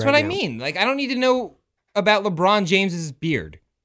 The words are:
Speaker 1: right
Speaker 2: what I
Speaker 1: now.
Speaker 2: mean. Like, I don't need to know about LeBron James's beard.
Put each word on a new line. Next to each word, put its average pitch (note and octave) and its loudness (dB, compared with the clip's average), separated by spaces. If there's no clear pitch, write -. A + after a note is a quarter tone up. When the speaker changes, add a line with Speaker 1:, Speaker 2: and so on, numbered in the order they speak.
Speaker 1:
right C#4 4
Speaker 2:
what - 2
I D4 4
Speaker 1:
now. D#4 -4
Speaker 2:
mean. E4+ -4
Like, D3 -6
I G3 2
don't C4+ 0
need C#4 -4
to C4 -2
know B3+ 0
about G3+ 2
LeBron G3 2
James's F3 0
beard. A2 -6